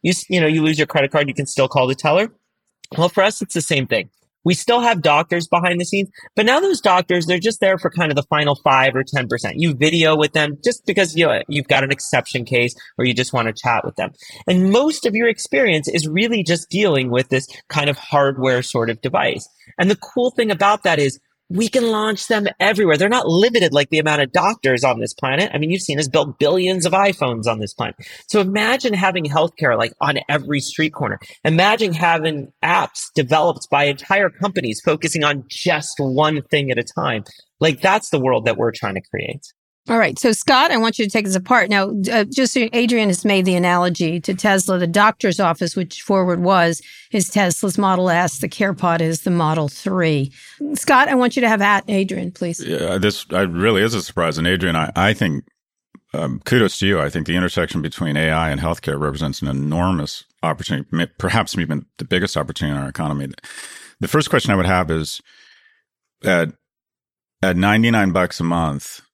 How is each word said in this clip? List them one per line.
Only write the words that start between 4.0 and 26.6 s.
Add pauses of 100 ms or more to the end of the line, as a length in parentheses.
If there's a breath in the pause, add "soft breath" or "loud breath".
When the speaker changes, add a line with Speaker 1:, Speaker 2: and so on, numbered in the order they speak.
Speaker 1:
We
still
have
doctors
behind
the
scenes, (280 loud breath)
but
now
those
doctors,
they're
just
there
for
kind
of
the
final (100)
five
or
ten
percent.
You
video
with
them
just
because,
you
know,
you've
got
an
exception
case (240 loud breath)
or
you
just
wanna
chat
with
them. (340 loud breath)
And
most
of
your
experience
is
really
just
dealing
with
this (220 loud breath)
kind
of
hardware
sort
of
device. (320 soft breath)
And
the
cool
thing
about
that
is (280)
we
can
launch
them (120)
everywhere.
They're
not
limited
like
the
amount
of
doctors
on
this
planet.
I
mean,
you've
seen
us
build
billions